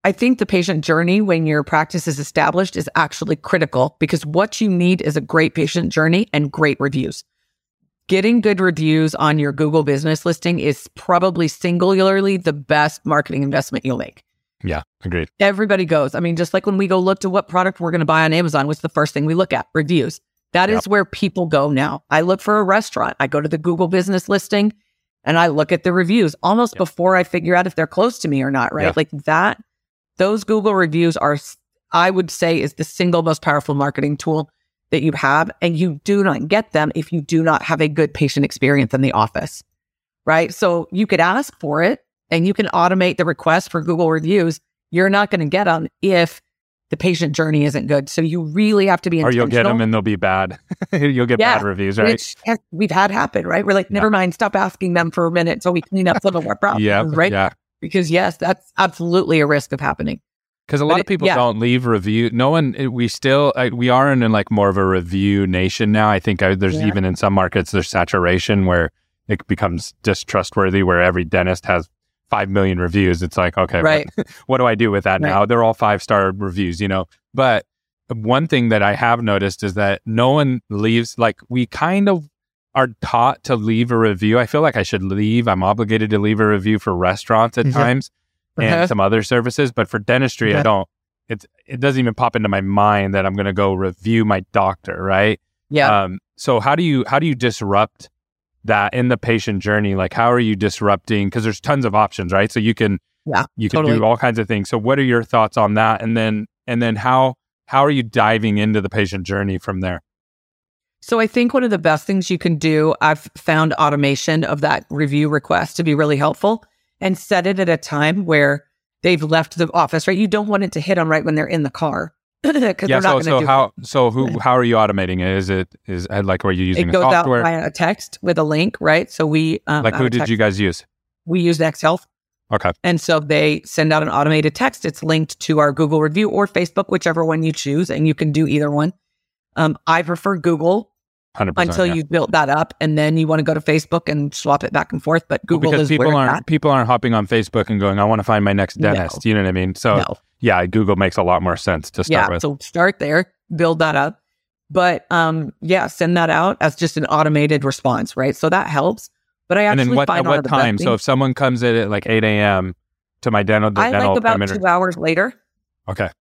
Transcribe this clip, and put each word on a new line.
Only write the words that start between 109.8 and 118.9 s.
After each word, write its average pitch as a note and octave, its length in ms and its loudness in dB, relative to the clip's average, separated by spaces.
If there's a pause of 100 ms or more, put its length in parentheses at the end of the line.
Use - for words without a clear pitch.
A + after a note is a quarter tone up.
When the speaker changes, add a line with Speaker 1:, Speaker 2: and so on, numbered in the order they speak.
Speaker 2:
there? F2+ 180 -6 (1000)
Speaker 1:
So A3+ 200 -2
I A3+ 60 2
think A#3+ 280 0
one B3+ 100 2
of A#3 60 0
the G3 80 0
best D#3 280 0
things F#3+ 240 -2
you F3+ 80 0
can E3+ 180 0
do, D#3 440 2
I've D#3 360 0
found D#3+ 380 2
automation D3 680 0
of D3 180 -4
that D3 280 0
review D3 380 0
request D3+ 480 -2
to E3+ 80 -4
be D3+ 100 2
really D3 220 2
helpful, G3 480 -2 (360)
and F#3+ 160 -2
set F3+ 300 -2
it F#3+ 140 0
at F3+ 80 0
a D#3+ 80 2
time D#3 480 -2
where D3 400 2 (380)